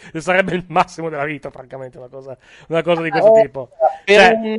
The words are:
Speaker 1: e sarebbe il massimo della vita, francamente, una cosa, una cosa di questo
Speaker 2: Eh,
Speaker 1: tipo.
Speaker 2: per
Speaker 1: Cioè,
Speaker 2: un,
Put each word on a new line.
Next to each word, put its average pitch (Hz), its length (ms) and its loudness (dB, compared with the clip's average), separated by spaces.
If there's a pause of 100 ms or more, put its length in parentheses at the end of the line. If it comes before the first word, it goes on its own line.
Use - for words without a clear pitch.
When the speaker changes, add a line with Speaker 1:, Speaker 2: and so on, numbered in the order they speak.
(120)
Speaker 1:
e 160 100 -10
sarebbe 180 340 -2
il 175 140 -6
massimo 165 400 -4
della 147 160 -8
vita, 143 260 -10
francamente, 131 480 -18
una 123 80 -20
cosa, 135 280 -18 (340)
una 165 120 -4
cosa 165 220 -2
di 160 80 -6
questo 220 240 4
Speaker 2:
Eh, 220 80 6
Speaker 1:
tipo. 135 260 -12 (360)
Speaker 2:
per 202 140 4
Speaker 1:
Cioè, 190 140 6
Speaker 2:
un, 220 260 -6